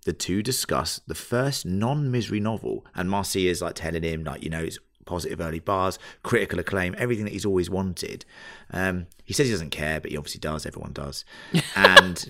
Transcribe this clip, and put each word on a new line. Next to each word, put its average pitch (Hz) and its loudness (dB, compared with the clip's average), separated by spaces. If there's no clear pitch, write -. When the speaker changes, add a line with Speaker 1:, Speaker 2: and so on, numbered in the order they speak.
Speaker 1:
The 87 0
two 104 -2
discuss 82 -2
the 82 -8
first 135 -2
non-Misery 117 0
novel, 104 -4
and 90 -2
Marcia's, 95 2
like, 82 -4
telling 82 -2
him, 80 -2
like, 71 -6
you 78 -4
know, 82 -2
it's - -6
positive 85 -4
early 82 -4
bars, 95 0
critical 101 0
acclaim, 90 0
everything 120 0
that 104 -4
he's 98 -4
always 92 4
wanted. 95 -4
Um, 90 -2
he - -6
says 143 4
he 117 2
doesn't 85 -2
care, 78 -2
but - -8
he 71 -4
obviously - -8
does. 76 -4
Everyone 73 -10
does. 71 -8
Speaker 2:
<laughs> - 2
Speaker 1:
And 92 8